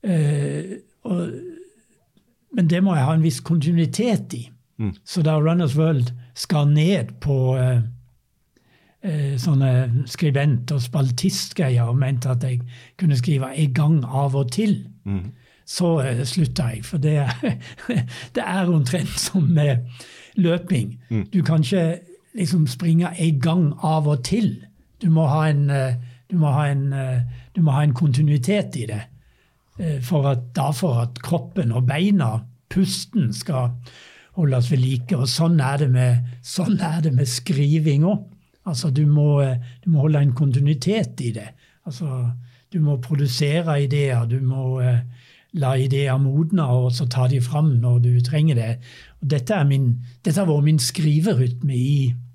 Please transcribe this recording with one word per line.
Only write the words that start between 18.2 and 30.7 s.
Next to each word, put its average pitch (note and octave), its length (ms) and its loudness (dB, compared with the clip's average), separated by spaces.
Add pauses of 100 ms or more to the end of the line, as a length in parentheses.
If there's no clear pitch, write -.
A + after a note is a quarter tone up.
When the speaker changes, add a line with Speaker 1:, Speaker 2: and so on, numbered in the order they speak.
Speaker 1:
det - 100 -2
er F#3 240 -2
omtrent D#3 500 0
som - 240 -2
med C#3+ 420 2 (500)
løping. E3+ 640 -2 (100)
Speaker 2:
Mm. A2 140 -2 (100)
Speaker 1:
Du F#3 100 2
kan D#3 200 2
ikke F3 360 0 (360)
liksom E3 320 0
springe E3 500 0
en D#3+ 220 0
gang D#3+ 340 2 (100)
av D#3 240 0
og C#3+ 160 0
til. F#3+ 420 -2 (360)
Du F#3 80 2
må D#3+ 180 4
ha D#3 220 2
en, C#3+ 200 2
eh, C3 260 0 (340)
du F#3 80 -2
må D3+ 140 2
ha D3 160 2
en, C#3 260 -2
eh, C3 280 -2 (340)
du F#3 60 0
må D#3 100 4
ha C3+ 120 2
en D3 100 2
kontinuitet D3 840 0
i A#2+ 100 -6
det, G#2+ 160 -6 (760)
eh, D#3 220 -4
for C#3 260 0
at, B2+ 280 -2
da C3+ 160 -2